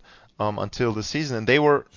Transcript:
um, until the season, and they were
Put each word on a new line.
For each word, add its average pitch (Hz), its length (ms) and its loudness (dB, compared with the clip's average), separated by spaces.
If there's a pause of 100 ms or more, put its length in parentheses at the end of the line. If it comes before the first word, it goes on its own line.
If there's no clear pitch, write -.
(400)
um, 104 180 -4
until 101 340 -2
the 107 120 -6
season, 143 340 -4
and 110 80 -6
they 127 140 4
were 147 260 4 (120)